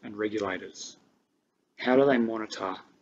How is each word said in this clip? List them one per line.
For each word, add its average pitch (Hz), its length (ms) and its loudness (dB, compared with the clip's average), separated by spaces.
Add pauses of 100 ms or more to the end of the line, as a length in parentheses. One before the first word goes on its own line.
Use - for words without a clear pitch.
and 107 160 -14
regulators, 101 800 -6 (800)
how 127 180 2
do 135 120 6
they 135 100 6
monitor 110 580 -2 (260)